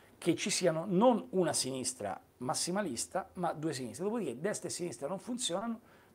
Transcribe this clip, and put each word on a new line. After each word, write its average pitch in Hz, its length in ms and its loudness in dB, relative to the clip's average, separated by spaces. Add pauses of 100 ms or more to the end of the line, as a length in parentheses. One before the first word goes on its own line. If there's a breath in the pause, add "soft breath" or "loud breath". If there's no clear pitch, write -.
(180 soft breath)
che 165 180 2
ci - 140 -2
siano 165 380 2
non 208 440 6
una 170 220 2
sinistra 127 680 -4 (180)
massimalista, 170 960 -2
ma 170 200 -2
due 151 200 -2
sinistre. 127 300 -6
Dopodiché 190 360 -2
destra 180 280 -4
e - 40 -6
sinistra 156 360 -6
non 185 120 -4
funzionano, 220 600 -4 (360 soft breath)